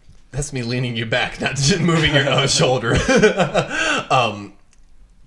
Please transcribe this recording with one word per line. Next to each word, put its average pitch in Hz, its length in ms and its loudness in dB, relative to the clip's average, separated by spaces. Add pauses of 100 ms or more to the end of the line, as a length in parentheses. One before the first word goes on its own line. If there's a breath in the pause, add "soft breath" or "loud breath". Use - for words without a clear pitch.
(300)
that's 143 220 -6
me 131 100 -6
leaning 120 340 -4
you 113 100 -4
back, 113 340 -2
not - 160 -4
just 147 240 2
moving 160 340 2
your, 139 140 4
uh, 131 180 2
shoulder. 123 480 0
<laughs> 220 1160 0
Um, 104 440 -2 (720)